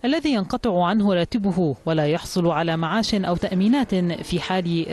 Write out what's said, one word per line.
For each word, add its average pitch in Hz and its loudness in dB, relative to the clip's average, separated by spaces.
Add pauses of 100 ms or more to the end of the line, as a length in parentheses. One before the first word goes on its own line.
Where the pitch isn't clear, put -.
الذي 294 0
ينقطع 190 0
عنه 202 2
راتبه 175 0 (100)
ولا 160 2
يحصل 170 0
على 165 0
معاش 180 0
أو 180 0
تأمينات 202 0
في 175 -2
حال 170 -2